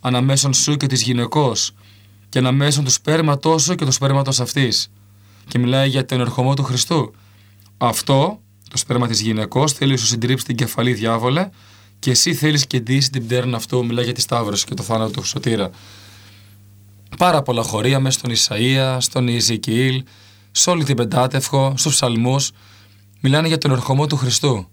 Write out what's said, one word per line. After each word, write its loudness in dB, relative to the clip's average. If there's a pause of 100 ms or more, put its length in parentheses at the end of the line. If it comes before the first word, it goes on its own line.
«αναμέσων 0
σου 2
και -2
της 0
γυναικός 0 (540)
και -2
αναμέσων 2
του -2
σπέρματός 2
σου 0
και -2
του 0
σπέρματος 0
αυτής». -2 (580)
Και -2
μιλάει 2
για 0
τον -2
ερχομό 0
του -2
Χριστού. -2 (640)
«Αυτό, 0 (300)
το -8
σπέρμα -2
της -2
γυναικός, 0
θέλει 0
να 2
σου -2
συντρίψει -2
την -4
κεφαλή, 0
διάβολε, 0 (480)
και -2
εσύ 2
θέλεις 0
και -2
ντύσει 0
την -6
πτέρνα 0
αυτού», -2
μιλάει 0
για -2
τη -6
Σταύρωση -2
και -8
το -8
θάνατο -2
του -8
σωτήρα. -2 (1500)
Πάρα 4
πολλά 0
χωρία 0
μέσα 0
στον -4
Ισαΐα, 0
στον 0
Ιεζεκιήλ, 0 (460)
σε 0
όλη 0
την 0
Πεντάτευχο, 0
στους 0
Ψαλμούς, 0 (680)
μιλάνε 2
για 0
τον 0
ερχομό 0
του 0
Χριστού. 0